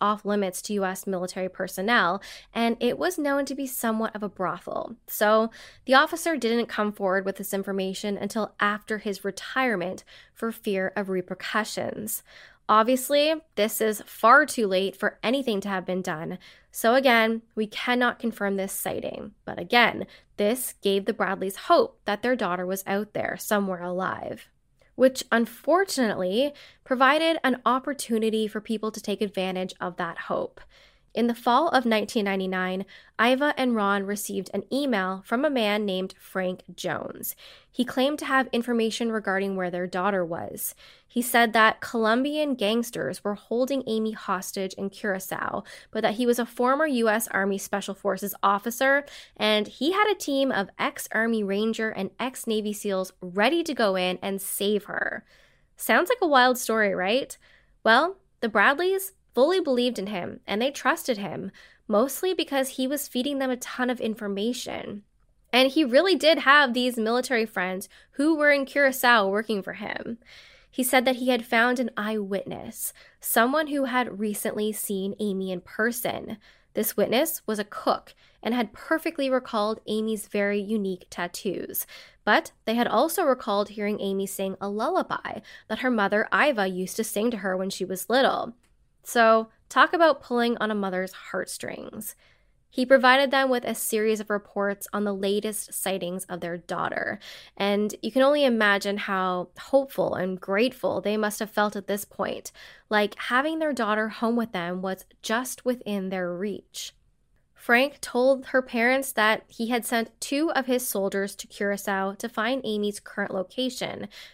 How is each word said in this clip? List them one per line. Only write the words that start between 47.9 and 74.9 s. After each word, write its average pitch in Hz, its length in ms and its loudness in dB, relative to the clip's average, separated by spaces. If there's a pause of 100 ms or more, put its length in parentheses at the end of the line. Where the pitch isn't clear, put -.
Forces 196 480 -4
officer, 240 640 2 (320)
and 214 320 2
he 294 240 -2
had 415 180 2
a 381 60 2
team 269 340 0
of 196 180 0 (120)
ex-Army 226 640 -2
Ranger 220 460 0
and 190 280 -6
ex-Navy 220 540 -4
seals 190 480 -4
ready 208 420 2
to 330 100 -4
go 220 220 2
in 180 260 0
and 196 220 -4
save 202 440 -2
her. - 380 -6 (520)
Sounds 262 320 2
like 480 120 2
a 370 60 4
wild 254 320 6
story, 214 340 0
right? 185 460 -2 (460)
Well, 294 320 6 (240)
the 233 80 -2
Bradleys 285 640 2 (220)
fully 320 240 4
believed 247 400 0
in 196 80 -4
him, 202 400 -6
and 202 160 -2
they 277 80 0
trusted 269 480 -2
him, 185 320 -8 (380)
mostly 262 440 2
because 277 380 0
he 262 160 -2
was 285 220 -4
feeding 269 320 -2
them 262 100 0
a 247 60 0
ton 254 340 -4
of 254 100 -4
information. 208 1040 -4 (500)
And 262 200 6
he 320 100 4
really 302 320 6
did 302 240 6
have 269 340 6
these 247 240 0
military 233 480 0
friends 185 440 -4 (240)
who 311 240 2
were 294 160 6
in 277 120 4
Curacao 262 640 4
working 208 320 0
for - 120 -8
him. 214 460 -8 (520)
He 254 140 -2
said 254 200 4
that 262 120 2
he 247 140 0
had 247 140 0
found 247 360 2
an 233 160 -2
eyewitness, 208 960 -6 (260)
someone 269 480 2
who 277 200 -2
had 240 340 -2
recently 214 500 -2
seen 196 480 -4